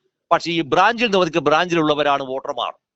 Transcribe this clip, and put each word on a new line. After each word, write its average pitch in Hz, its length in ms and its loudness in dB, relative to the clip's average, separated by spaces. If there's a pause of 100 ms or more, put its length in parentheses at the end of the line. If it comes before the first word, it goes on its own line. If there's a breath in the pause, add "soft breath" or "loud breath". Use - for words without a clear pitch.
(320)
പക്ഷേ 165 200 0
ഈ 165 80 0
ബ്രാഞ്ചിൽ 190 440 2
നിന്ന് 196 140 0
അവർക്ക് 165 200 0
ബ്രാഞ്ചിലുള്ളവരാണ് 151 840 0
വോട്ടർമാർ. 127 500 -6 (240)